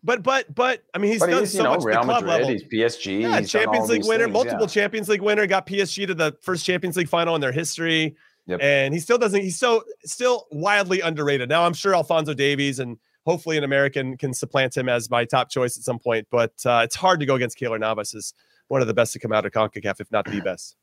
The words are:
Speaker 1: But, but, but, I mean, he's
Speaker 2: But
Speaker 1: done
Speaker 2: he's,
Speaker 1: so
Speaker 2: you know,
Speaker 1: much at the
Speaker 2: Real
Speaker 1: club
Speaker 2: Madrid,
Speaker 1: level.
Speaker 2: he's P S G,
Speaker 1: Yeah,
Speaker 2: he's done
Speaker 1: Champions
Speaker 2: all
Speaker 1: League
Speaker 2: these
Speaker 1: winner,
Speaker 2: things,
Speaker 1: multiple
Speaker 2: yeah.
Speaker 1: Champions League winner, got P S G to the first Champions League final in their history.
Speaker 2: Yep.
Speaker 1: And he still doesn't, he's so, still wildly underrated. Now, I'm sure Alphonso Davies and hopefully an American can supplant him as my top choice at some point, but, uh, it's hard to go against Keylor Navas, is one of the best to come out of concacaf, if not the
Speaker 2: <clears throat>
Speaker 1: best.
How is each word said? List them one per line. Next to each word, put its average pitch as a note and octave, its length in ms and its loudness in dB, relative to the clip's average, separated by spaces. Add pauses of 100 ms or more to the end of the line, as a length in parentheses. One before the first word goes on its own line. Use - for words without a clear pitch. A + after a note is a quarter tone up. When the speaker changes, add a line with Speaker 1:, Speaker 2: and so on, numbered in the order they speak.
Speaker 1:
But, A#3 180 0
but, B3+ 320 -2
but, A#3+ 300 -2 (100)
I F3 40 -6
mean, G3+ 160 2
he's G#3+ 80 0
Speaker 2:
But F3 80 4
Speaker 1:
done E3+ 120 4
Speaker 2:
he's, F#3+ 120 -2
Speaker 1:
so G3 60 -4
Speaker 2:
you F3 40 2
know, B2+ 60 4
Speaker 1:
much C#3+ 80 2
at E3+ 40 -2
the A#2+ 60 -2
Speaker 2:
Real A2+ 160 4
Speaker 1:
club G3+ 200 2
Speaker 2:
Madrid, E3 180 2
Speaker 1:
level. C3 80 0
Speaker 2:
he's G#2+ 140 -2
P A2 200 0
S A#2 140 0
G, G2 240 -4
Speaker 1:
Yeah, A2+ 180 2
Speaker 2:
he's G2 120 -4
done - 100 2
Speaker 1:
Champions A3 220 0
Speaker 2:
all A3+ 40 -2
Speaker 1:
League A3+ 140 2
Speaker 2:
these G#3+ 80 -2
Speaker 1:
winner, A3+ 160 2
Speaker 2:
things, G#3+ 80 -4
Speaker 1:
multiple A#3 280 0
Speaker 2:
yeah. G#3 60 2
Speaker 1:
Champions G3+ 400 -2
League G#3 140 0
winner, G#3 260 2
got F#3+ 180 0
P G3 160 -4
S F#3+ 120 -4
G G3 120 -6
to F#3 80 -4
the D#3 280 -2
first F3+ 240 -4
Champions F3+ 320 -2
League F3 100 -2
final E3+ 280 0
in D3+ 60 0
their B2+ 120 -2
history. D#3+ 640 -2 (300)
Speaker 2:
Yep. F3 140 -4
Speaker 1:
And C#3 320 4
he E3+ 60 -2
still A#3 180 0
doesn't, G3+ 240 2
he's F#3+ 160 -4
so, A#3 260 2 (200)
still A#3+ 480 -2
wildly F#3 480 2
underrated. C#3+ 480 0
Now, E3 180 4
I'm E3+ 80 2
sure F#3+ 220 0
Alphonso D#3 380 0
Davies C#3 460 0
and A#2+ 180 -8 (280)
hopefully E3 320 0
an D3 60 0
American C#3 540 0
can C3 160 -4
supplant C3 420 -2
him B2+ 140 -2
as A#2+ 200 -2
my A#2+ 140 2
top B2+ 260 0
choice B2 280 -2
at - 60 -16
some A#2+ 160 -4
point, A2+ 300 -2
but, A#2 240 2 (120)
uh, A#2+ 180 4
it's A2+ 120 -2
hard F#3 260 2
to C#3+ 40 -2
go C3+ 100 2
against B2 220 -2
Keylor A2+ 220 -4
Navas, G#2+ 340 -2
is G#2+ 200 -12 (340)
one C3+ 140 0
of A#2 60 2
the A2 60 -2
best A2+ 200 2
to - 60 -12
come A2+ 120 -6
out G#2+ 140 2
of G2 80 -6
concacaf, G#2 480 -2
if - 100 -12
not G#2 140 0
the G2+ 160 -6
Speaker 2:
<clears throat> F2 40 -8
Speaker 1:
best. - 380 -8